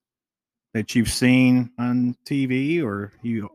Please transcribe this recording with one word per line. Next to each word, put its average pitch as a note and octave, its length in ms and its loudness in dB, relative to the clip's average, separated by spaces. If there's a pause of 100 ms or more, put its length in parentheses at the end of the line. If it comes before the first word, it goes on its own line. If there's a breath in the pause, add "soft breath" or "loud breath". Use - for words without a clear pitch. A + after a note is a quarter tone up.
(760)
that G#2+ 220 -4
you've A2+ 140 2
seen B2+ 680 4
on B2 460 -2
T C#3 220 -4
V C#3 360 -2
or G2+ 300 -6 (100)
you A2+ 320 -4